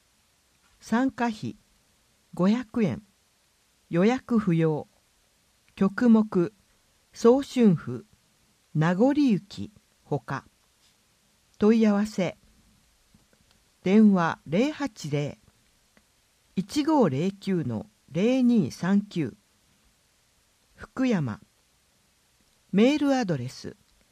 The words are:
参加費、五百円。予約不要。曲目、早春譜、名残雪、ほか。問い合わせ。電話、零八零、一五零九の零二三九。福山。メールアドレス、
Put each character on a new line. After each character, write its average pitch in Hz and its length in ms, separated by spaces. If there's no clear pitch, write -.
参 254 320
加 247 160
費、 214 300
五 175 120
百 226 380
円。 131 180
予 170 140
約 240 340
不 202 160
要。 160 320
曲 196 340
目、 214 440
早 254 300
春 226 320
譜、 127 320
名 160 220
残 254 200
雪、 214 580
ほ 143 160
か。 - 260
問 220 220
い 226 40
合 208 100
わ 202 120
せ。 196 320
電 208 300
話、 170 340
零 208 240
八 277 400
零、 143 300
一 277 300
五 285 240
零 151 240
九 190 320
の 113 220
零 240 320
二 233 260
三 196 320
九。 165 340
福 - 320
山。 147 320
メ 240 260
ー - 20
ル 277 180
ア 254 80
ド 170 140
レ 120 100
ス、 - 300